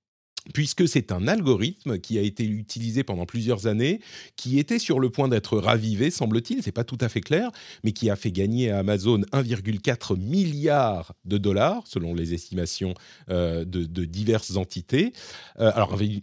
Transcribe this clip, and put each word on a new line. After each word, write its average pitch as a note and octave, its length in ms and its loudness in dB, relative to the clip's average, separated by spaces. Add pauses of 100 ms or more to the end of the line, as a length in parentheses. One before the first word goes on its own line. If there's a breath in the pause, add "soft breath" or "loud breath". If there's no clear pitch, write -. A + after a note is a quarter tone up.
(540)
puisque D3+ 340 2
c'est - 240 0
un F#2 160 0
algorithme C#3 720 0
qui A2 200 -2
a - 20 2
été G#2 240 -2
utilisé A2+ 600 -4
pendant F2+ 220 -4
plusieurs A2+ 420 -2
années, C3 320 0 (360 loud breath)
qui C3 220 0
était A3 220 0
sur C3+ 180 2
le C3 100 2
point C3+ 200 2
d'être A2+ 280 2
ravivé, A2 540 2
semble-t-il, B2 540 0
c'est - 80 -4
pas B2+ 120 -2
tout B2 160 -8
à B2 80 2
fait A2 120 -2
clair, G#3 300 0 (340 loud breath)
mais A2 80 2
qui A2 180 0
a G2+ 60 0
fait G2 160 -4
gagner G#2+ 380 0
à G2+ 100 2
Amazon G#2 400 2 (100)
un C3+ 120 2
virgule G#2+ 380 -4
quatre A#2 360 -2
milliard C#3+ 960 0 (100)
de G2+ 140 0
dollars, G#2 480 2
selon E2+ 260 -4
les E2+ 220 -2
estimations, F2+ 600 -4 (360 loud breath)
euh, E2+ 340 0
de, F2+ 200 -2
de E2+ 200 -4
diverses G2+ 520 0
entités. C3 560 0 (480 loud breath)
Euh, A2+ 140 8
alors, G2 220 2 (260)